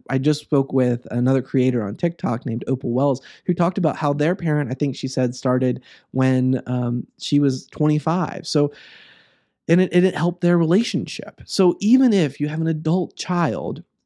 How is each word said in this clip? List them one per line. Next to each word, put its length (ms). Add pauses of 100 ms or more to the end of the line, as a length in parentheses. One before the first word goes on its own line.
I 80
just 240
spoke 320
with 380
another 320
creator 400
on 140
TikTok 500
named 200
Opal 260
Wells, 280 (240)
who 80
talked 240
about 200
how 180
their 200
parent, 360
I 40
think 220
she 120
said, 260
started 480 (300)
when, 540
um, 400 (120)
she 220
was 260
twenty-five. 800
So, 260 (960)
and 140
it, 100
and 140
it 100
helped 240
their 180
relationship. 880
So 340
even 340
if 280
you 80
have 120
an 60
adult 500
child 680 (220)